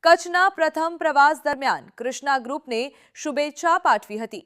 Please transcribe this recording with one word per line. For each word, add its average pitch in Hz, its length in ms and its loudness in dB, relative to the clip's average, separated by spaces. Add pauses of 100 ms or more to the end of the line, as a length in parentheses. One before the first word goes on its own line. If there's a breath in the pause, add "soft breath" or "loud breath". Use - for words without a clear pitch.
કચ્છના 349 420 4 (100)
પ્રથમ 320 480 -2
પ્રવાસ 294 400 4
દરમિયાન 262 560 -4
કૃષ્ણા 262 480 -2
ગ્રુપને 254 320 -6 (360 soft breath)
શુભેચ્છા 302 680 -2
પાઠવી 214 400 0
હતી. 220 220 -14